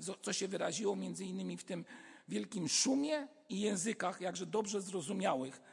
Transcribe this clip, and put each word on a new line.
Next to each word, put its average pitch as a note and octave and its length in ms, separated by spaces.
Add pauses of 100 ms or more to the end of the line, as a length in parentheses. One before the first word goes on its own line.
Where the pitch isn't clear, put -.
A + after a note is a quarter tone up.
zo-, E3 220
co G3 120
się F#3+ 140
wyraziło G3 480
między F#3 300
innymi F#3 320
w - 60
tym E3+ 220 (420)
wielkim G3 420
szumie C#4 580 (220)
i F#3+ 120
językach, G3 600
jakże F3+ 240
dobrze G3+ 360
zrozumiałych F3+ 800 (120)